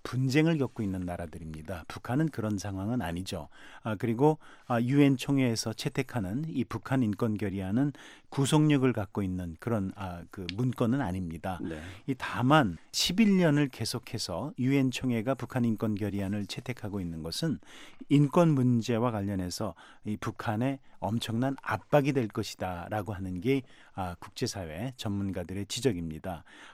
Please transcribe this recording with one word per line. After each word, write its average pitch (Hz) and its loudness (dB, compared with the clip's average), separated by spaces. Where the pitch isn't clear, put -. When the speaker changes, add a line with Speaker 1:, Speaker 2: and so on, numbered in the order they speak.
Speaker 1:
분쟁을 139 2
겪고 123 -2
있는 95 -2
나라들입니다. 85 -8
북한은 147 0
그런 107 -2
상황은 101 -4
아니죠. 85 -6
아, 110 -4
그리고, 127 2
아, 117 2
유엔 139 6
총회에서 127 0
채택하는 127 -4
이 127 -2
북한 131 -2
인권 107 0
결의안은 98 0
구속력을 139 4
갖고 107 -2
있는 90 -4
그런, 98 -2
아, 90 -8
그 95 -10
문건은 120 0
아닙니다. 90 -4
Speaker 2:
네. 80 -8
Speaker 1:
이 135 -2
다만 123 4
십일 196 4
년을 147 6
계속해서 113 -6
유엔 131 4
총회가 120 0
북한 123 -2
인권 110 0
결의안을 101 -2
채택하고 104 -8
있는 82 -6
것은 104 -2
인권 147 6
문제와 123 4
관련해서 98 -2
이 104 -4
북한에 120 -2
엄청난 117 -2
압박이 139 2
될 131 0
것이다라고 98 -6
하는 92 -6
게, 131 2
아, 90 -4
국제사회 101 -8
전문가들의 98 -4
지적입니다. 85 -4